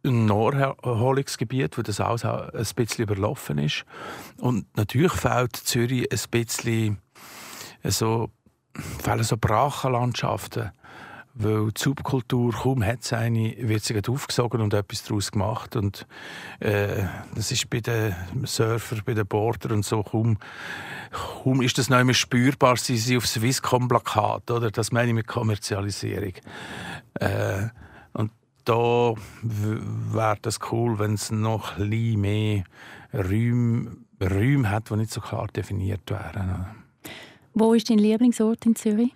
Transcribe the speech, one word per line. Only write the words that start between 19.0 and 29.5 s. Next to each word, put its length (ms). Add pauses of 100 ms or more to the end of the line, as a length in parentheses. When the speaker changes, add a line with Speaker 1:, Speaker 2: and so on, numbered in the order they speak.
Speaker 1:
bei 80
den 140
Boarder 460
und 100
so, 200
kaum, 340 (720)
kaum 500
ist 160
das 120
noch 100
immer 140
spürbar, 640
sie 200
sind 200
auf 100
Swisscom-Plakat, 1200
oder? 200
Das 220
meine 160
ich 60
mit 120
Kommerzialisierung. 1040 (840)
Äh, 520 (460)
und 180 (320)
da 500 (300)
w-, 340 (360)